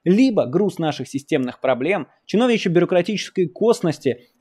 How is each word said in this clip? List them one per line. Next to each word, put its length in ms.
либо 440
груз 320
наших 280
системных 540
проблем, 460
чиновничьей 480
бюрократической 720
косности, 840